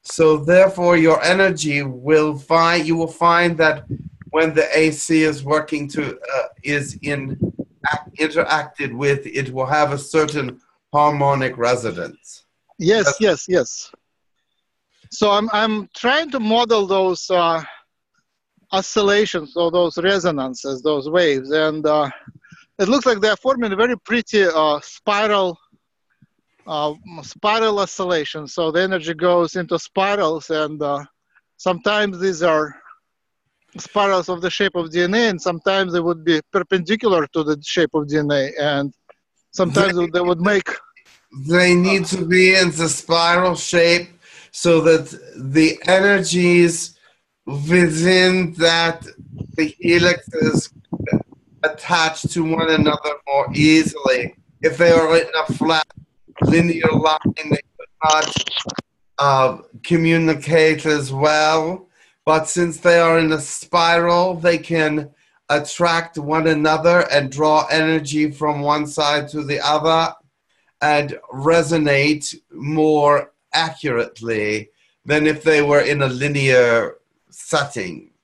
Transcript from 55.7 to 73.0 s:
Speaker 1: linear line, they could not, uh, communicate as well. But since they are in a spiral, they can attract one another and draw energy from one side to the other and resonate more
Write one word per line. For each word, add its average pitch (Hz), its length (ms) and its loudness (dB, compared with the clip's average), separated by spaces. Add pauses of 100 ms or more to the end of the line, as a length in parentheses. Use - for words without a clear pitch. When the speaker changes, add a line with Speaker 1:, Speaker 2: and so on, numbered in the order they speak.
Speaker 1:
linear 165 500 2
line, 156 440 0
they 151 280 -6 (140)
could - 160 -20 (100)
not, 156 300 0 (840)
uh, 135 380 2 (260)
communicate 160 1000 2
as 143 260 -2
well. 156 760 0 (380)
But 156 220 2
since 175 320 -4
they 170 180 4
are 165 220 4
in 160 140 2
a 151 60 -2
spiral, 170 960 0
they 165 220 2
can 151 540 -2 (380)
attract 165 680 -2
one 156 300 -2
another 156 640 2
and 135 200 2
draw 151 380 2
energy 151 640 0
from 147 300 -4
one 147 260 0
side 147 420 -2
to 151 140 -8
the 143 160 -4
other 160 560 0 (680)
and 147 380 0 (120)
resonate 147 1040 0 (160)
more 147 800 0 (220)